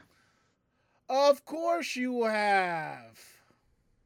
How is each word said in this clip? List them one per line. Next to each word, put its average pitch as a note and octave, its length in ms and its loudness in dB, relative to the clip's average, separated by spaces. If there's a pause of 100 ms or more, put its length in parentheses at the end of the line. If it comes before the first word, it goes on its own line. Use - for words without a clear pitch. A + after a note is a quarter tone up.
(1080)
Of C#4 360 4
course E4 520 -4
you B3 280 -2
have. F3+ 960 -2 (880)